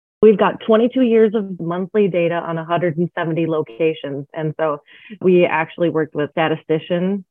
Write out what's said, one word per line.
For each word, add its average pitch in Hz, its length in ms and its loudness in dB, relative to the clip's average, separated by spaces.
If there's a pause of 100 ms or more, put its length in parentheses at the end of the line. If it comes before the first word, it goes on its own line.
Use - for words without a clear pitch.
(220)
We've 208 160 8
got 190 280 0
twenty-two 233 380 2
years 220 320 4
of 196 220 -6
monthly 180 520 -2
data 170 260 0
on 170 220 -6
a 160 80 -8
hundred 170 320 -2
and 170 180 -2
seventy 165 300 -2
locations. 156 880 -4
And 156 260 -6
so 151 200 -2 (420)
we 180 240 4
actually 165 440 -2
worked 151 260 -4
with 147 160 -4
statisticians 175 1000 -2